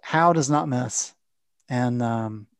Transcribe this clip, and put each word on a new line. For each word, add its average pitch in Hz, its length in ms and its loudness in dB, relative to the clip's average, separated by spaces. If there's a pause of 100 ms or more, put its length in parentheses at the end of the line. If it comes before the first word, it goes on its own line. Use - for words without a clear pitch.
Howe 170 320 4
does 147 160 0
not 151 180 2
miss. 123 460 -4 (560)
And, 123 320 0
um, 113 460 -4 (120)